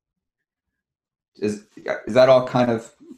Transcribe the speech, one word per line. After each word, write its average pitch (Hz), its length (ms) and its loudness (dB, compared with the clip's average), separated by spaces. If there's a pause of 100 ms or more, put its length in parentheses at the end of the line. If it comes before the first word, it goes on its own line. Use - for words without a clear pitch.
(1400)
Is, - 300 -8 (400)
is 107 80 -10
that 127 140 6
all 127 180 4
kind 123 240 -2
of 113 240 -8 (240)